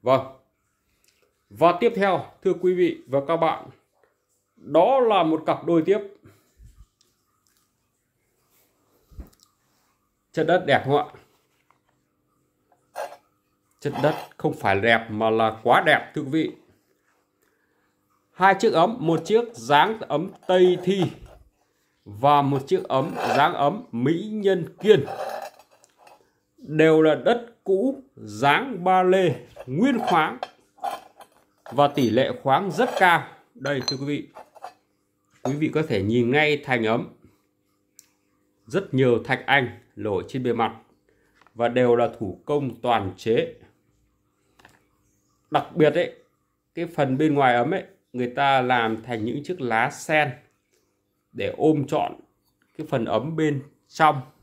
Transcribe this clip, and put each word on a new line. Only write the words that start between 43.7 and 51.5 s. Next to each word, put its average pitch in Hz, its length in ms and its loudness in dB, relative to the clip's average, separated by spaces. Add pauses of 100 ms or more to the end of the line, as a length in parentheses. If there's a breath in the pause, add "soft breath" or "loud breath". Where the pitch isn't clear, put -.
Đặc 147 240 -2
biệt 156 200 2
ấy, - 200 -2 (600)
cái 170 120 -6
phần 139 320 -2
bên 156 160 2
ngoài 135 200 4
ấm 127 200 0
ấy, - 100 -6 (280)
người 123 240 -4
ta 135 260 2
làm 113 400 0
thành 117 220 -8
những 120 200 -6
chiếc 180 160 -10
lá 117 300 -2
sen 151 420 -2 (1000)
để - 240 -6